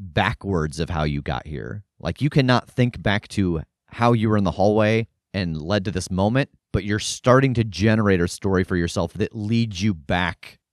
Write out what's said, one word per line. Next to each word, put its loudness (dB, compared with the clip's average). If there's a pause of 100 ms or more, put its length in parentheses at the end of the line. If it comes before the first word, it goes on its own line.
(160)
backwards 0
of -4
how -2
you -2
got -6
here. -10 (160)
Like, -6
you 2
cannot 2
think 0
back -2
to 0 (260)
how 2
you 2
were 4
in 2
the 0
hallway 2 (260)
and -4
led -2
to -6
this -6
moment, 0 (220)
but -2
you're -2
starting 2
to 2
generate 2
a 0
story -2
for -4
yourself -2
that -6
leads -2
you 2
back -6 (140)